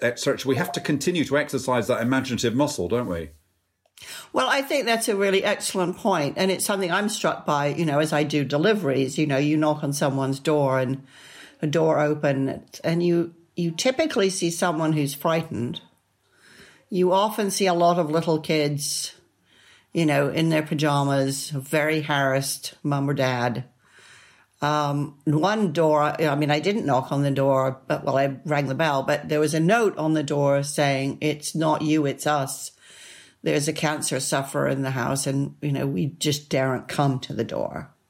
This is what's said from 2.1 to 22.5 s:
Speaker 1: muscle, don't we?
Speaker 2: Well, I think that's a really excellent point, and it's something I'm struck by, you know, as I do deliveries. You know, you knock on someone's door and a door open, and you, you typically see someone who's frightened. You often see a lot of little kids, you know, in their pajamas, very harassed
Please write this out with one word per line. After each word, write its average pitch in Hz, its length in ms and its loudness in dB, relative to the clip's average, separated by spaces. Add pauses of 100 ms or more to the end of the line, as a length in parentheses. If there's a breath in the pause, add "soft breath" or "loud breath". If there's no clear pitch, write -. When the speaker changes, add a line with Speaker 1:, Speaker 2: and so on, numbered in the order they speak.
Speaker 1:
muscle, 135 340 0
don't 117 200 -2
we? 82 240 -6 (1000 loud breath)
Speaker 2:
Well, 262 160 0
I 277 140 2
think 277 240 0
that's 226 240 0
a 208 60 2
really 196 280 2
excellent 185 540 -2
point, 165 400 0
and 190 140 2
it's - 120 -2
something 190 280 -2
I'm 208 180 0
struck - 380 -2
by, 147 220 2
you 165 160 -2
know, 143 120 2
as 156 160 2
I 151 100 2
do 147 220 0
deliveries. 147 720 0
You 156 80 2
know, 139 120 0
you 147 200 2
knock 151 260 0
on 143 80 -2
someone's 135 480 0
door 139 400 2
and 135 240 -2 (600 loud breath)
a 156 40 2
door 156 320 2
open, 147 640 0 (200)
and 165 180 0
you, 170 320 2 (220)
you 170 160 -2
typically 254 580 0
see 180 220 -2
someone 165 420 0
who's 143 220 0
frightened. 160 640 -2 (1080 loud breath)
You 180 200 2
often 202 380 2
see 190 160 -2
a 180 80 4
lot 170 260 4
of 156 100 0
little 160 300 2
kids, 147 720 -2 (800 soft breath)
you 165 140 2
know, 143 220 2
in 160 200 0
their 156 140 2
pajamas, 139 880 0
very 151 500 0
harassed 139 800 -2